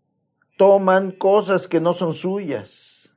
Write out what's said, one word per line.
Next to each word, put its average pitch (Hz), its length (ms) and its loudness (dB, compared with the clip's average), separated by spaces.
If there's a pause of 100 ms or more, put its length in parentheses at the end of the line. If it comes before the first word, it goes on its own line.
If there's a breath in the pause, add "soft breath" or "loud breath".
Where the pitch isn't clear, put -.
(580)
"Toman 190 540 4
cosas 190 560 0
que 165 140 -2
no 170 120 0
son 165 200 -4
suyas. 165 1040 -10